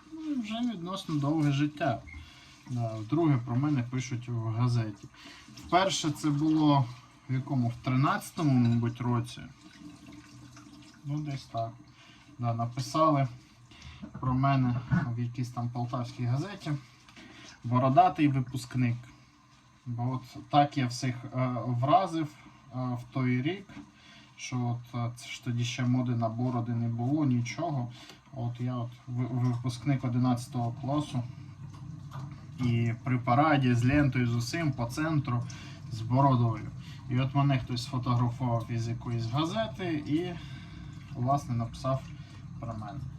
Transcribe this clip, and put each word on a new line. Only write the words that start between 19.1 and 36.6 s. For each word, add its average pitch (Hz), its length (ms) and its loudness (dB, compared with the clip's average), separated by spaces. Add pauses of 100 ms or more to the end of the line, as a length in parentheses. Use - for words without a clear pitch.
Бо 120 260 -4
от - 380 -10
так 143 280 4
я 127 80 2
всіх, 123 280 -2 (100)
е, 127 320 -2 (100)
вразив, 156 640 2
е, - 500 -14
в 127 220 -4 (120)
той 127 300 2
рік, 185 240 -2 (720)
що - 240 -4
от, 120 400 -4
е, 117 160 -2
це - 120 -16
ж - 160 -12
тоді 120 200 0
ще - 180 -4
моди 123 320 2
на 117 140 2
бороди 120 440 0
не 117 160 0
було, 123 360 2
нічого. 123 640 0 (460)
От 120 260 -4
я 123 140 -2
от 120 160 -4 (160)
ви-, 123 240 -2
випускник 127 760 0
одинадцятого 120 680 0
класу. 135 500 -2 (1400)
І 117 320 2 (120)
при 127 140 2
параді 131 560 6
з 117 100 2
лентою, 127 420 4
з 120 80 2
усім 143 380 0
по 120 120 -2
центру, 139 580 0 (480)
з 110 100 -6
бородою. 120 680 4 (400)